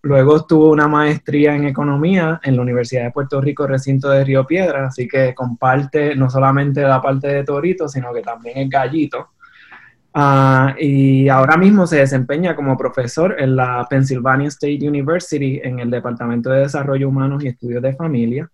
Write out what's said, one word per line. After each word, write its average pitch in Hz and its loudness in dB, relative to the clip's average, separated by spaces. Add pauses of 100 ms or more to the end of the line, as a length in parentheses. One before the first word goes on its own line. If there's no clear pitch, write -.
Luego 143 4
estuvo 156 4
una 151 4
maestría 147 0
en 147 -2
economía 151 0
en 135 2
la 123 0
Universidad 123 -2
de 120 -6
Puerto 143 -4
Rico, 143 -2
recinto 135 -2
de 135 4
Río 135 0
Piedra, 156 -2
así 123 -6
que 131 0
comparte 139 -2
no 131 0
solamente 135 0
la 135 2
parte 139 -2
de 143 -2
Torito, 151 -4
sino 131 -8
que 117 -6
también 117 -12
es 135 -4
gallito. 135 -4 (840)
Ah, 135 4
y 135 2
ahora 135 4
mismo 190 6
se 165 0
desempeña 143 0
como 139 0
profesor 131 -2
en 131 0
la 123 -2
Pennsylvania 135 0
State 147 -4
University 147 -4
en 123 -8
el 120 -4
Departamento 120 -4
de 135 2
Desarrollo 139 -2
Humanos 139 -2
y 131 -6
Estudios 120 -8
de 135 -2
Familia. 131 -4